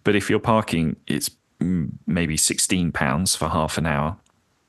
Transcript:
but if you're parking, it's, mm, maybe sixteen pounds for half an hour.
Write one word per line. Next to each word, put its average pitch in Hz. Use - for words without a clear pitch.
but 107
if 101
you're 107
parking, 104
it's, -
mm, 85
maybe 80
sixteen 85
pounds 76
for 80
half 80
an 78
hour. 76